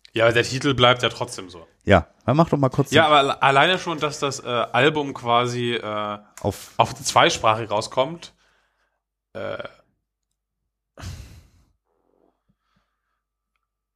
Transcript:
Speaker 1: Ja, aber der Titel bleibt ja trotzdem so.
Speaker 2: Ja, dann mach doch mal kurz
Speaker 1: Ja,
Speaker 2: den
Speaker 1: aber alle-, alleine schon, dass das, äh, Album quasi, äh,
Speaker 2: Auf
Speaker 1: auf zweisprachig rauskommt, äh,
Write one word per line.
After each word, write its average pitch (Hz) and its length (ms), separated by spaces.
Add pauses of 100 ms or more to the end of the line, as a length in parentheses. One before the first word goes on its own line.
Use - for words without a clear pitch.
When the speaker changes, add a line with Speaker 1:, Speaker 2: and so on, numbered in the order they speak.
(140)
Speaker 1:
Ja, 113 120
aber 117 80
der 117 100
Titel 131 300
bleibt 123 280
ja 117 80
trotzdem 104 400
so. 87 160 (200)
Speaker 2:
Ja, 95 220 (180)
dann 123 100
mach 165 140
doch 156 80
mal 139 120
kurz - 220
Speaker 1:
Ja, 151 120
Speaker 2:
den - 40
Speaker 1:
aber 151 120
alle-, 135 220
alleine 143 380
schon, 170 200
dass 143 200
das, 139 220
äh, - 60
Album 135 640
quasi, 120 640
äh, 107 440 (220)
Speaker 2:
Auf - 360
Speaker 1:
auf - 180
zweisprachig 117 760
rauskommt, 131 600 (1000)
äh, 101 300 (4000)